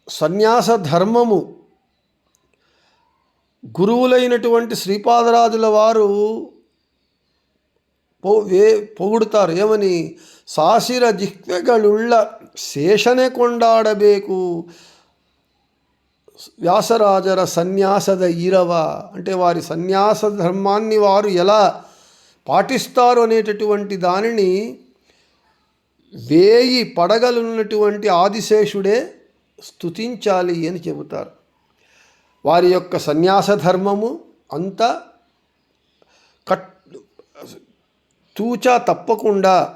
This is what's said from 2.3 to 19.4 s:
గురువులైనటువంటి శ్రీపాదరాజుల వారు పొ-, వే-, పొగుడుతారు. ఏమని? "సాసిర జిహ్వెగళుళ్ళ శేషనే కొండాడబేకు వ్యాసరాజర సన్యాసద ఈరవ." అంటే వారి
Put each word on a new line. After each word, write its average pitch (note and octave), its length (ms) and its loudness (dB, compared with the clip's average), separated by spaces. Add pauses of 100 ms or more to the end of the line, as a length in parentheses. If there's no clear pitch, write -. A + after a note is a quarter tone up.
గురువులైనటువంటి A#3+ 960 2
శ్రీపాదరాజుల A3+ 920 2
వారు G#3+ 840 2 (1800)
పొ-, G#3 200 0
వే-, G#3 420 2 (140)
పొగుడుతారు. G#3+ 500 0
ఏమని? F#3 640 -2 (340)
"సాసిర A#3 640 0
జిహ్వెగళుళ్ళ G#3+ 1160 0 (320)
శేషనే G#3+ 680 0
కొండాడబేకు G#3 1400 0 (2000)
వ్యాసరాజర F#3+ 840 2
సన్యాసద F#3+ 800 0
ఈరవ." F3 500 0 (420)
అంటే F#3 200 -8
వారి F3 280 0